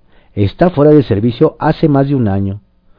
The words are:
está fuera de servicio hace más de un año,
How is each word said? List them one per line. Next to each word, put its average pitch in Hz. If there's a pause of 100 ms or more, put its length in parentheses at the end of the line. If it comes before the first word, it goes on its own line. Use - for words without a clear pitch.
(340)
está 107
fuera 147
de 151
servicio 117
hace -
más 139
de 143
un 123
año, 98 (380)